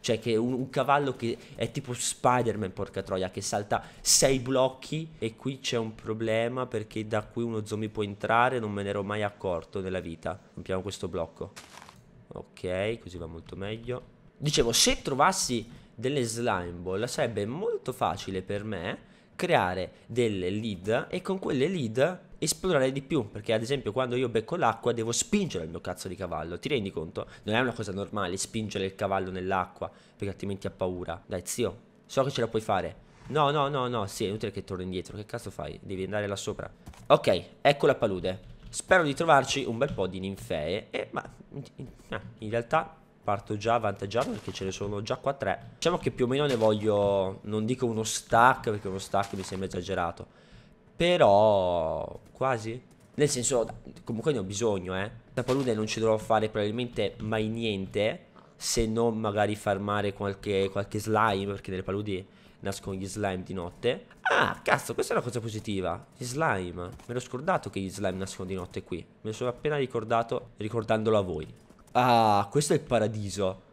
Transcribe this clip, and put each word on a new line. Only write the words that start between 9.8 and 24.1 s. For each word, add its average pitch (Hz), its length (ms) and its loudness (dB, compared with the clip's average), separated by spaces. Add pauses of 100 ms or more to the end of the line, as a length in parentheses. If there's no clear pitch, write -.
vita. 85 360 -6 (180)
Rompiamo 92 260 -4
questo 98 260 -6
blocco. 85 460 -6 (800)
Ok, 98 680 -4
così 87 180 -14
va 85 100 -10
molto 82 280 -14
meglio. 117 460 -8 (340)
Dicevo, 143 380 2
se - 280 4
trovassi 135 720 2 (240)
delle 131 280 0
slime 110 480 -2
ball 90 340 -4
sarebbe 117 400 -2
molto 170 480 -4
facile 95 480 -2
per 101 240 -6
me 101 460 -6 (240)
creare 95 560 2 (140)
delle 107 440 0
lead 107 600 -2
e 180 120 -4
con 190 180 -4
quelle 143 280 2
lead 156 680 0
esplorare 151 540 2
di 139 100 -4
più, 135 300 0
perché 107 220 -2
ad 110 80 4
esempio 117 320 -2
quando 123 240 0